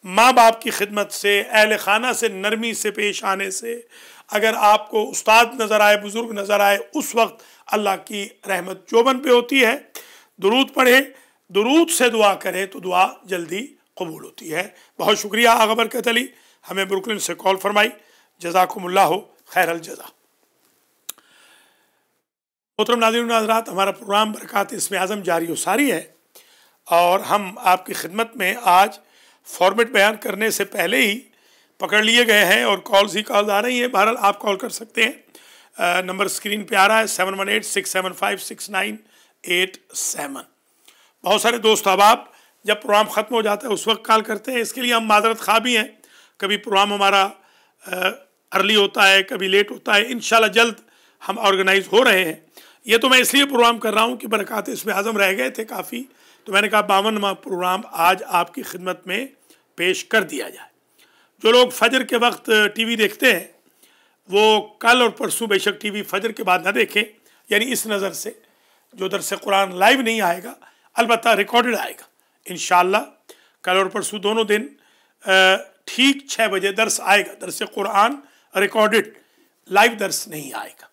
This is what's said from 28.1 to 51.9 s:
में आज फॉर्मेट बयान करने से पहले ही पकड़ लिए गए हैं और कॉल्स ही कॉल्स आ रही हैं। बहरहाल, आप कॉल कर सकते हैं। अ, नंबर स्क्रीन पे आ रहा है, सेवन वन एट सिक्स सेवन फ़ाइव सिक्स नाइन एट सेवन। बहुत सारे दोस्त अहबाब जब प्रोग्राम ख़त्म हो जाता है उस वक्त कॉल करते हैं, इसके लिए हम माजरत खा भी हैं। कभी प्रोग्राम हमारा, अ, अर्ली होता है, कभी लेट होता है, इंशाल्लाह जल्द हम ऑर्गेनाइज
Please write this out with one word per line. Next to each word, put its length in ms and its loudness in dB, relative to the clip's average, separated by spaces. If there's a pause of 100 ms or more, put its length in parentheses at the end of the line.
में 180 -2
आज 440 2 (480)
फॉर्मेट 440 0
बयान 260 2
करने 340 -4
से 160 -4
पहले 320 -4
ही 160 0 (640)
पकड़ 240 0
लिए 220 4
गए 200 4
हैं 200 2
और 200 0
कॉल्स 300 2
ही 80 -2
कॉल्स 260 0
आ 100 2
रही 200 -2
हैं। 120 -2
बहरहाल, 260 2
आप 200 0
कॉल 200 -4
कर 140 -10
सकते 320 -4
हैं। 200 -4 (520)
अ, 260 0
नंबर 260 -4
स्क्रीन 360 -6
पे 120 -6
आ 100 6
रहा 120 4
है, 100 0
सेवन 260 -4
वन 160 -6
एट 160 0
सिक्स 260 -6
सेवन 220 -4
फ़ाइव 260 -4
सिक्स 300 -14
नाइन 300 -6 (440)
एट 340 -2 (180)
सेवन। 480 -8 (800)
बहुत 180 2
सारे 180 0
दोस्त 280 2
अहबाब 440 4 (340)
जब 160 -2
प्रोग्राम 260 2
ख़त्म 280 -4
हो 60 0
जाता 260 -4
है 60 -2
उस 140 -6
वक्त 200 -2
कॉल 140 4
करते 300 -8
हैं, 80 -4
इसके 220 -8
लिए 120 0
हम 120 0
माजरत 340 2
खा 200 0
भी 160 0
हैं। 120 0 (520)
कभी 180 -4
प्रोग्राम 360 0
हमारा, 280 2 (640)
अ, 100 -8 (560)
अर्ली 240 0
होता 280 2
है, 200 6
कभी 240 -8
लेट 240 2
होता 220 -4
है, 180 4
इंशाल्लाह 400 2
जल्द 300 0 (400)
हम 180 -8
ऑर्गेनाइज 540 2